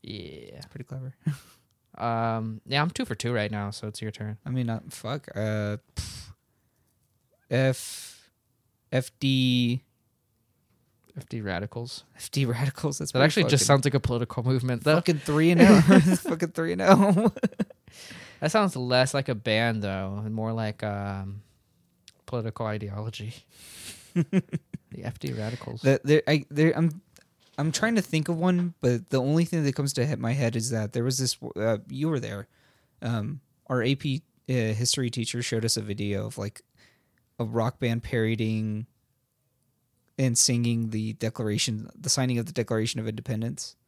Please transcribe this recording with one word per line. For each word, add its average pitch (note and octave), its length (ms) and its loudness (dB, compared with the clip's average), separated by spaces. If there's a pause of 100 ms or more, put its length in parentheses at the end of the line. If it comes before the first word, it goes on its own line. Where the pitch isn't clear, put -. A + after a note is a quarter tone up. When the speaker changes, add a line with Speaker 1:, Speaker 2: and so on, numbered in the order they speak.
Speaker 1:
Yeah. D#2 520 -14
Speaker 2:
That's - 120 -18
pretty C#3 180 -18
clever. C3 300 -12 (120)
<laughs> D3 80 -4 (600)
Speaker 1:
Um, A2+ 680 -2
yeah, C#3+ 160 0
I'm F3 80 0
two - 140 -6
for - 100 -6
two A#2+ 180 -4
right G#2 200 0
now, G2+ 180 -4
so - 160 -10
it's G#2+ 160 -10
your G#2+ 80 -6
turn. G#2+ 340 -8
Speaker 2:
I B2 60 -10
mean, B2+ 180 -2
uh, A2+ 120 -4 (100)
fuck. C#3 420 -10
Uh, G#2 440 -2 (180)
pff. - 360 -12 (1200)
F-, - 800 -2 (600)
F C3 300 -2
D. B2+ 640 2 (1300)
Speaker 1:
F - 120 -16
D A#2 120 -8
Radicals. G#2 640 -6 (140)
Speaker 2:
F - 160 -14
D C#3 140 2
Radicals. C3+ 520 -2
That's D3 140 -8
Speaker 1:
That C3 80 2
Speaker 2:
pretty C#3 60 8
Speaker 1:
actually D#3 180 4
just B2+ 240 4
Speaker 2:
fucking C#3+ 80 8
Speaker 1:
sounds C3+ 100 2
like C#3 80 2
a B2 60 2
political A#2+ 420 -2
movement, B2+ 400 0
though. D#3 140 4
Speaker 2:
fucking E3 240 2
three D#3 320 4
and E3+ 100 6
oh. G3+ 180 12
Speaker 1:
<laughs> F3+ 200 10
Speaker 2:
<laughs> F3+ 160 4
Fucking E3 340 -2
three E3 220 -2
and F#3 100 -2
oh. G3 500 6 (540)
<laughs> - 540 -20
Speaker 1:
That D#3 100 0
sounds G3+ 240 2
less B2+ 400 4
like C3+ 140 -2
a A#2+ 80 -2
band, A2 460 2
though, F#2+ 420 -4
and A2 100 -6
more A2 180 -4
like, A2 300 -4
um, G2 600 -6 (840)
political A2+ 400 -6
ideology. G#2+ 720 -8
Speaker 2:
<laughs> - 760 -20
Speaker 1:
The - 920 -4
F - 160 -8
D C3+ 120 -6
Radicals. A#2 500 -8
Speaker 2:
The, C3+ 200 4
there, D3+ 240 4
I, D3 240 2
there, D3+ 260 4
I'm, E3 240 0 (580)
I'm D3+ 140 0
trying A3+ 240 0
to G3 60 2
think D#3 260 -2
of E3+ 80 0
one, F3 440 2
but B2 300 2
the C3+ 100 2
only D3+ 240 2
thing E3 200 -2
that C#3 120 0
comes C#3+ 180 -2
to B2 120 0
he-, D3 100 -2
my A#2 160 -2
head A#2+ 240 0
is A#2 140 -2
that A2 220 -2
there A#2+ 120 -2
was C3 140 0
this, C3 180 -2 (200)
uh, A2 220 0 (100)
you C3+ 200 -4
were D3+ 120 0
there. G#2 280 -10 (540)
Um, A#2 380 -4 (280)
our B2+ 140 0
A C3+ 140 2
P, C#3 260 -4 (260)
uh, C3 40 -2
history A#2+ 580 0
teacher A#2 320 -4
showed A2+ 220 -2
us A2 120 0
a A2+ 60 -4
video G2+ 440 -4
of, A2+ 120 -12
like, G#2 240 -10 (800)
a A#2 40 0
rock A2+ 360 -2
band A#2 240 0
parodying A2 840 -2 (1300)
and B2+ 200 2
singing A#2 520 2
the A2 240 -4
Declaration, G#2+ 720 -4 (100)
the - 100 -8
signing B2+ 300 0
of A2+ 80 -4
the - 60 -12
Declaration A2 480 -2
of A2 80 -6
Independence. A2+ 640 -6 (140)